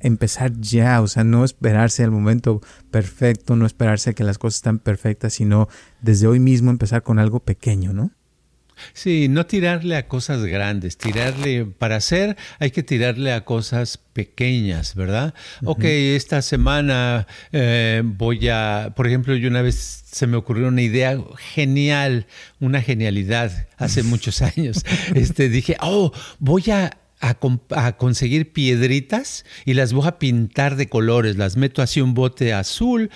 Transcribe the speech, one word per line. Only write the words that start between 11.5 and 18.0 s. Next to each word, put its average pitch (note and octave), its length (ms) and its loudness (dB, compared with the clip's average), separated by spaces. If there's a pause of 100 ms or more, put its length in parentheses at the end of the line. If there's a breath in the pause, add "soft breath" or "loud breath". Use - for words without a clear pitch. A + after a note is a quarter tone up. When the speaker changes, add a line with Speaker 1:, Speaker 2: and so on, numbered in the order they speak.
Speaker 2:
para G#2+ 320 -4
hacer F#3+ 400 0 (220 loud breath)
hay C#3 140 -2
que E3 100 -4
tirarle B2 500 -2
a A2+ 120 -4
cosas A#2+ 540 -4 (140)
pequeñas, A2 840 -2
¿verdad? G#2 360 -2 (300 loud breath)
Speaker 1:
Ujú. B2 80 -2
Speaker 2:
Ok, - 140 -2
esta C#3+ 580 0
semana, B2+ 840 0 (240 loud breath)
eh, A#2 520 2